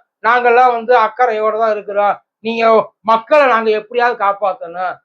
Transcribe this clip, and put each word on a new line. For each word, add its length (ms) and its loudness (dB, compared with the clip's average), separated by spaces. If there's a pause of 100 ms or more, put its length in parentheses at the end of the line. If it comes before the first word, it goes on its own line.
(240)
நாங்கெல்லாம் 480 4
வந்து 240 0
அக்கறையோட 640 0
தான் 120 0
இருக்கிறோம், 500 -4 (200)
நீங்க 480 0 (120)
மக்களை 460 2
நாங்க 240 0
எப்படியாவது 480 -2
காப்பாத்தணும். 880 -4